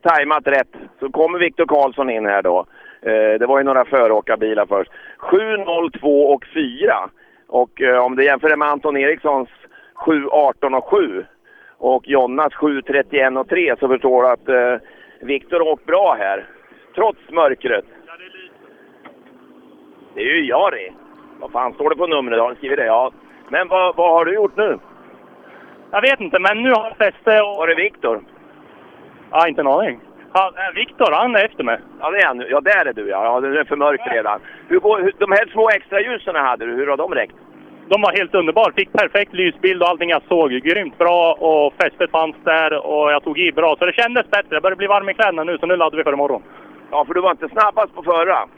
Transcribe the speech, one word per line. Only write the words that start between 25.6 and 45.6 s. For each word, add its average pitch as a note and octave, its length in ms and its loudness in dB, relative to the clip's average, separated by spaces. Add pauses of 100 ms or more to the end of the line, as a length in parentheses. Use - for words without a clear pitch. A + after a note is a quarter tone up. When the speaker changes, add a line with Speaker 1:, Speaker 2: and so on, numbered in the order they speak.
Speaker 2:
Jag G3+ 120 -2
vet C4 180 2
inte, F#3 180 -2
men G#3 240 0
nu C4 80 2
har A3 140 2
jag A3 120 -10
fäste G#3+ 460 2
och G3+ 140 -4
Speaker 1:
Var E3 100 -2
det E3 80 2
Viktor? D#3+ 460 -4 (1120)
Speaker 2:
Ja, E3 180 2
inte D#3 120 -4
en C#3+ 60 0
aning. C#3 340 0 (320)
Ja, F#3 240 0
eh, F#3 180 -6
Viktor, G#3+ 380 0
han A3+ 240 0
är G3+ 80 4
efter F3+ 200 -6
mig. A#2 140 -2 (220)
Speaker 1:
Ja, D#3 100 -4
det G3 80 -2
är F#3 80 4
han C3 120 -2
nu. B2 120 -10
Ja, C#3+ 100 2
där F#3 260 2
är B2+ 60 -6
du, G#2+ 160 -8
ja. G2 160 -2
Ja, A#2+ 160 0
det C3+ 200 -2
är C#3 40 -2
för D3 120 -4
mörkt C#3+ 360 0
redan. G#2+ 280 -2 (280)
Hur F3 120 2
går, G#3 200 2
hur, F#3+ 180 0
de G3 140 0
här G#3 200 2
små A3 180 2
extra G3 300 -2
ljusen A3 360 -6
hade B2+ 300 0
du, A#2 100 -6
hur C#3 100 -2
har C#3+ 100 0
de E3+ 180 -4
räckt? A2+ 200 -2 (540)
Speaker 2:
De G3+ 140 2
var F#3+ 160 2
helt F#3 160 -4
underbart. F3 400 2
Fick G3 180 -2
perfekt G3+ 400 0
lysbild F3+ 500 0
och F3 60 4
allting E3+ 220 -2
jag D#3+ 180 0
såg. D#3+ 220 2
Grymt D#3 480 -4
bra E3+ 360 4
och D#3 380 2 (100)
fästet F3 280 -2
fanns D#3+ 340 -2
där D#3+ 420 0
och D3+ 260 0
jag D3 120 0
tog D3+ 140 -6
i E3+ 140 0
bra. D#3 260 2
Så F3+ 80 0
det F3 60 -2
kändes A#3+ 380 -2
bättre. G3+ 200 -2
Jag D#3 120 -4
börjar F#3+ 140 -2
bli G3 100 -6
varm G3 220 0
i F#3+ 60 -4
kläderna F3+ 300 0
nu, E3+ 140 -4
så E3+ 80 -4